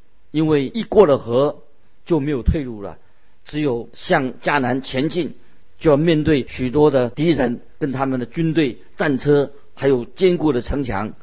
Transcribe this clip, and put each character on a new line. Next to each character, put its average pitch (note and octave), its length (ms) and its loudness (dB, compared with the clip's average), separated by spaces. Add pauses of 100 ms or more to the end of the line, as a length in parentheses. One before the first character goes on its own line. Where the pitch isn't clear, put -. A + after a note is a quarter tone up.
(320)
因 D#3 160 0
为 C#3+ 200 2
一 A3 160 -4
过 G3+ 220 8
了 C#3 120 6
河 A#2+ 420 0 (460)
就 E3+ 140 2
没 C#3 100 -2
有 B2+ 140 -2
退 D#3 200 2
路 A2+ 180 -8
了， F2+ 160 -12 (480)
只 D3+ 160 -6
有 A#2 320 -2
向 C#3 400 0
迦 D3 260 0
南 B2+ 220 0
前 C3+ 260 -2
进， D#3 280 -4 (440)
就 D#3+ 120 4
要 C#3 40 8
面 D#3 300 2
对 D3 200 4
许 B2+ 240 -4
多 D3 220 4
的 B2 180 2
敌 D3+ 200 0
人 B2 320 0 (180)
跟 C#3+ 140 -4
他 C3+ 120 -2
们 C3 140 -2
的 A#2+ 60 -4
军 D#3+ 280 -2
队、 C#3+ 260 0 (180)
战 D3+ 200 0
车， C#3+ 360 2 (220)
还 C#3 120 -2
有 B2+ 160 4
坚 F3+ 320 2
固 D#3 160 0
的 B2 80 0
城 C3+ 240 -4
墙。 G#2+ 400 -4